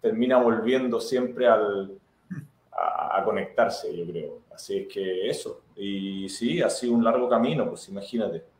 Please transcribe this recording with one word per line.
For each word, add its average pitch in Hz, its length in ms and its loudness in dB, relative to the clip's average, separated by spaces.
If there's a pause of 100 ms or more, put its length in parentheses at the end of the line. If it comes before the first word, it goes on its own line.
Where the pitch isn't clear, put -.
termina 120 360 4
volviendo 117 600 2
siempre 123 480 0
al, 202 500 2 (760)
a, - 460 -2
a 98 40 -2
conectarse, - 720 0
yo 85 100 -6
creo. 82 360 -8 (120)
Así - 260 -6
es 98 140 -8
que 95 360 -2
eso. - 320 -6 (160)
Y 98 500 -6
sí, 143 340 -2
ha 117 80 4
sido 120 240 -2
un 117 120 4
largo 123 240 2
camino, 120 400 2
pues - 180 -14
imagínate. 98 560 -4 (160)